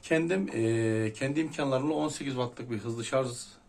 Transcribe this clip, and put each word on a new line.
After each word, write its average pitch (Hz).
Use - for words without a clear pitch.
kendim, 170
e, 113
kendi 139
imkanlarımla 143
on 151
sekiz 143
wattlık 123
bir 110
hızlı 113
şarj 131